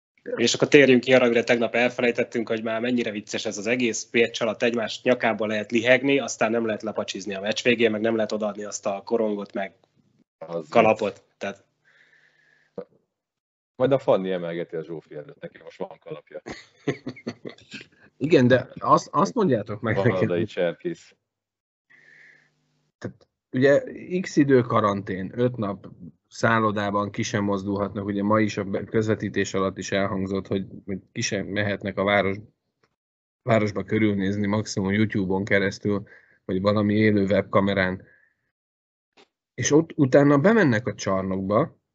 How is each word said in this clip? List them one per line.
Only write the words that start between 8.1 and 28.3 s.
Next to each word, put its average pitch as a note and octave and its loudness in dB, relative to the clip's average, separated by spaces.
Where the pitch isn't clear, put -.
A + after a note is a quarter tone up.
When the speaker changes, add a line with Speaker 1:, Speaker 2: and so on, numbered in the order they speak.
Speaker 1:
lehet A2 -2
odaadni G#2 -6
azt G2+ -10
a G2 -6
korongot, G#2+ -4
meg G2 -8
Speaker 2:
Az D#2+ -10
Speaker 1:
kalapot. A2 4
Speaker 2:
vicc. - -20
Speaker 1:
Tehát - -12
Speaker 2:
Majd C3 2
a C3+ 2
Fanni F#2+ 0
emelgeti E2+ -6
a D#2+ -6
Zsófi D#2 -14
előtt, D2 -16
neki - -16
most E2 -20
van F2 -12
kalapja. D2+ -16
Speaker 3:
Igen, B2+ 4
de B2+ 4
azt, D3+ 2
azt F3+ 0
mondjátok A#2 -2
meg A2 0
Speaker 2:
Van G2 2
Speaker 3:
nekem. - 0
Speaker 2:
oda A2 0
egy G#2+ -2
cserkész. E2+ -6
Speaker 3:
Tehát, - -16
ugye, C3+ 4
x - -8
idő C#3 6
karantén, G2+ -2
öt B2 0
nap G2 -6
szállodában G#2 0
ki A2+ -6
sem G#2 -4
mozdulhatnak, G2 -4
ugye G2+ -4
ma G#2+ 2